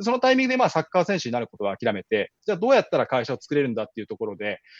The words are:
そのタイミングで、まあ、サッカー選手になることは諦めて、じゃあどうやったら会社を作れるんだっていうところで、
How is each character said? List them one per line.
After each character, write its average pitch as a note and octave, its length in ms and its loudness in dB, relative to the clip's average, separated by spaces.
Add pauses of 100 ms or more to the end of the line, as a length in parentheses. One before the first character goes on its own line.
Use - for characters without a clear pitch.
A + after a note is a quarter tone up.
そ G#3 100 -2
の B3+ 100 0
タ C4 120 4
イ C4 40 4
ミ C4 80 2
ン - 20 0
グ B3 60 -2
で、 B3+ 40 0
ま B3+ 100 2
あ、 - 40 -2
サ D#3+ 100 0
ッ D#3 80 -4
カ F#3 120 2
ー E3+ 40 0
選 G3 140 -2
手 B2 100 -6
に A2+ 40 -4
な A#2+ 80 -2
る A2 80 -6
こ - 100 -20
と G2+ 60 -4
は G2 120 -2
諦 A#2 160 -2
め G2 100 -6
て、 G#2 300 -2 (140)
じ G#3 60 -2
ゃ - 20 0
あ E3+ 40 -4
ど A3 100 -2
う C#4 60 6
や A3+ 60 6
っ - 100 -4
た D#3+ 80 2
ら A#2 80 0
会 B2 200 -2
社 C3+ 80 -4
を A2+ 40 -6
作 - 180 -8
れ D3 60 4
る C3+ 60 0
ん A2+ 60 -4
だ G#2+ 80 -4
っ G2+ 100 -10
て A2+ 80 -10
い G#2 40 -10
う - 20 -10
と G#2 100 -10
こ A2+ 100 -6
ろ G2 100 -8
で、 G2+ 240 -6 (200)